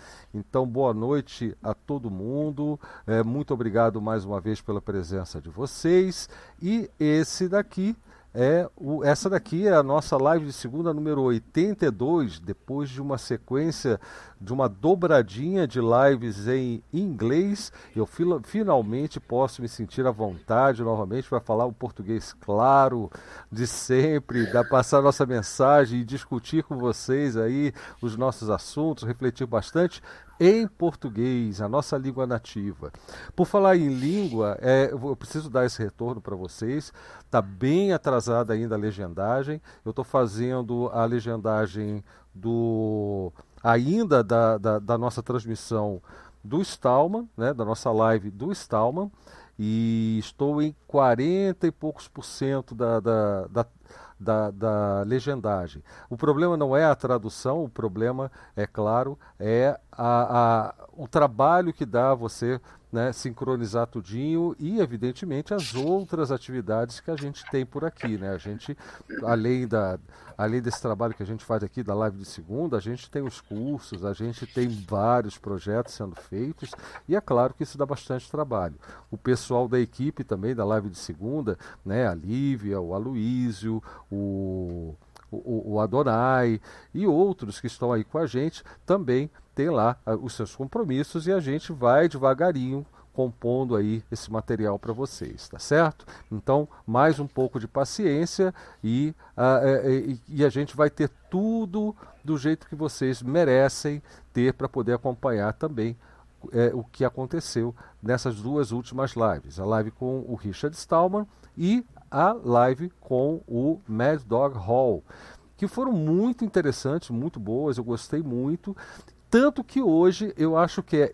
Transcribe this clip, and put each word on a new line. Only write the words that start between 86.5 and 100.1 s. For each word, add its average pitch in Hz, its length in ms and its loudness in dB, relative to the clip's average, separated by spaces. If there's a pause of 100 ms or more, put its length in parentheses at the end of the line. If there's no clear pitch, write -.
e 196 120 -2
outros 170 540 2
que 127 80 -6
estão 120 240 -2
aí 110 140 0
com - 120 -6
a 165 80 0
gente 131 380 -4 (220)
também 147 440 2 (240)
tem 147 180 0
lá, 120 340 2
ah, 110 80 0
os 110 200 -6
seus - 220 -8
compromissos 151 720 -4
e 180 60 2
a 196 80 2
gente 147 340 -4
vai 135 340 6
devagarinho 135 800 0 (260)
compondo 123 640 0
aí 107 360 0
esse 110 200 -10
material 107 460 -2
pra 113 160 -6
vocês, - 560 -10
tá - 80 -16
certo? 156 480 2 (260)
Então, 135 380 0 (160)
mais 139 340 4
um 143 60 -4
pouco 131 340 -2
de 110 80 -6
paciência 170 880 0 (300)
e, 135 320 0 (200)
ah, 127 280 4
é, 135 80 4
é, 131 240 2
e, 127 340 -4